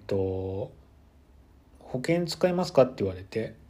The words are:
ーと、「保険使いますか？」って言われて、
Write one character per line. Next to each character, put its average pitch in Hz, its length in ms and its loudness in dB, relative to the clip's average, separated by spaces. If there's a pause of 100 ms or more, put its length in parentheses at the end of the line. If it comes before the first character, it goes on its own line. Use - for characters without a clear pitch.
ー - 20 -14
と、 95 640 -2 (1080)
「保 - 180 -8
険 170 260 0
使 170 240 0
い 180 60 4
ま 180 100 2
す - 80 -8
か？」 131 120 8
っ - 20 4
て - 180 -6
言 95 40 0
わ 90 60 -4
れ 90 80 -12
て、 113 320 -6 (160)